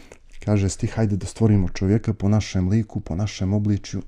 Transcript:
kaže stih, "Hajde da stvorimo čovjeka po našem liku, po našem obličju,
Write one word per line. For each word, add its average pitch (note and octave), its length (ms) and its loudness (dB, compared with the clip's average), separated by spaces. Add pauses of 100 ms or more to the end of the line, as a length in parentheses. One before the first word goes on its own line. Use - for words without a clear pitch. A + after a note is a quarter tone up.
(440)
kaže G2+ 240 2
stih, - 260 -4
"Hajde G#2 220 0
da F2 100 -6
stvorimo G2+ 420 4
čovjeka G2+ 460 0
po G2 140 -2
našem G2 400 0
liku, G#2+ 320 0
po - 140 -8
našem G2 400 -2
obličju, G#2 540 -2